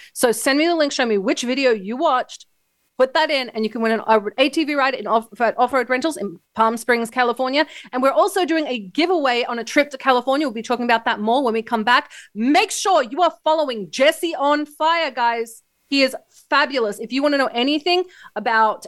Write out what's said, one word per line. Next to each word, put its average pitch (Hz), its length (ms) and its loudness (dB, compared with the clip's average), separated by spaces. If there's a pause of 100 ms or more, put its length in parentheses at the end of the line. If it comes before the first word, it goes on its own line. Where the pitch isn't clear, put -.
(140)
So 240 180 2
send 269 280 0
me 320 80 2
the 339 80 2
link, 294 160 0
show 269 140 0
me 214 120 2
which 208 260 -2
video 254 280 0
you 208 240 -4
watched, 262 500 -2 (520)
put 254 160 2
that 311 180 2
in, 262 200 -2
and 220 120 -4
you 220 60 -2
can 226 120 -6
win 226 120 2
an, 220 80 0
uh, 220 180 4 (180)
A 285 120 4
T 320 160 -2
V 294 100 -4
ride 269 200 0
in - 120 -8
off-, 220 320 -2
at 226 180 0
Off-Road 247 320 0
Rentals 254 280 -2
in 196 220 -8 (160)
Palm 226 200 2
Springs, 233 340 -2
California. 254 560 0 (280)
And 254 100 -2
we're 269 80 4
also 359 320 2
doing 311 240 0
a 247 120 -4
giveaway 262 640 0
on 233 160 -6
a 220 40 -6
trip 285 280 0
to 269 60 -12
California. 269 480 0
We'll 240 80 -4
be 226 80 -8
talking 247 220 -2
about 233 220 2
that 220 140 -2
more 226 240 2
when 226 100 0
we 226 80 -2
come 220 220 -4
back. 247 280 2 (240)
Make 294 360 2
sure 370 300 2
you 262 200 -4
are 330 120 2 (100)
following 269 460 -2
Jesse 320 460 0
on 294 300 0
Fire, 320 460 -2
guys. 233 520 -4 (260)
He 277 140 2
is 262 140 0 (320)
fabulous. 262 500 0
If 233 140 -10
you 269 100 0
wanna 294 140 2
know 269 160 0
anything 302 500 0 (320)
about 220 520 0